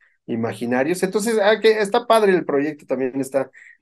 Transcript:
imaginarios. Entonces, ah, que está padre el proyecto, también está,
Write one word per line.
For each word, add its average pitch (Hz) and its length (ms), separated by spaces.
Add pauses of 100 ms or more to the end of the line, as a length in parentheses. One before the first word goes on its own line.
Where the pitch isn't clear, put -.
(300)
imaginarios. 120 720
Entonces, 214 380
ah, 208 200
que 214 180
está 220 260
padre 214 280
el 165 120
proyecto, 147 400
también 131 340
está, 131 300 (320)